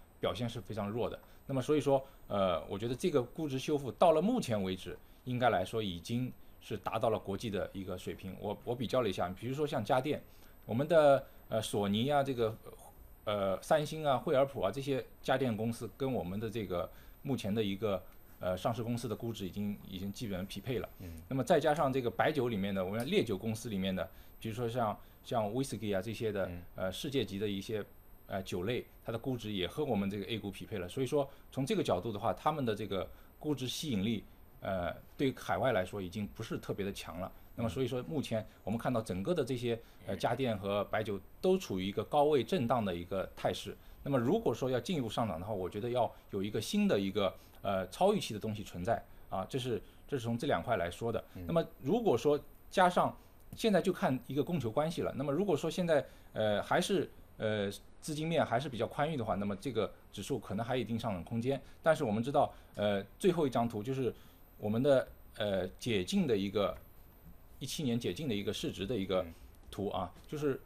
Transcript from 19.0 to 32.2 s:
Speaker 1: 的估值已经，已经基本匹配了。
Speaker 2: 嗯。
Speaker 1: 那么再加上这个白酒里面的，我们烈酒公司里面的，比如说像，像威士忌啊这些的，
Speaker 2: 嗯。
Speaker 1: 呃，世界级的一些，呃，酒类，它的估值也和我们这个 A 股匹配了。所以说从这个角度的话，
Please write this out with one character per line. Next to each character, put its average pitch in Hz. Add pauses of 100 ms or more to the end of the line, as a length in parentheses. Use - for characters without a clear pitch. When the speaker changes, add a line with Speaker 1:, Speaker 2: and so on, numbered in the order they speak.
Speaker 1:
的 104
估 117
值 101
已 87
经， 104 (120)
已 95
经 98
基 123
本 95
匹 98
配 120
了。 87 (120)
Speaker 2:
嗯。 90 (160)
Speaker 1:
那 127
么 131
再 170
加 147
上 143
这 131
个 120
白 -
酒 135
里 117
面 98
的， 95
我 90
们 113
烈 175
酒 107
公 110
司 110
里 104
面 95
的， 87 (300)
比 -
如 110
说 120
像， 113 (280)
像 107
威 131
士 127
忌 101
啊 95
这 107
些 110
的， 98
Speaker 2:
嗯。 87 (140)
Speaker 1:
呃， 92
世 -
界 131
级 98
的 107
一 98
些， 104 (440)
呃， 101
酒 90
类， 107 (180)
它 -
的 117
估 127
值 107
也 98
和 -
我 127
们 98
这 101
个 98
A 113
股 98
匹 92
配 107
了。 90
所 131
以 127
说 143 (220)
从 135
这 220
个 175
角 92
度 117
的 98
话， 110